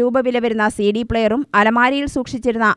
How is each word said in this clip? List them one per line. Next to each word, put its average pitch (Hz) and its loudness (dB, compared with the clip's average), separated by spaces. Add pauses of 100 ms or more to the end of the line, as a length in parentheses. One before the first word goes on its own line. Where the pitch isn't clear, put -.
രൂപ 247 2
വില 247 0
വരുന്ന 220 0
സി 202 0
ഡി 240 -4
പ്ലെയറും 220 0 (200)
അലമാരിയിൽ 247 2
സൂക്ഷിച്ചിരുന്ന 233 -2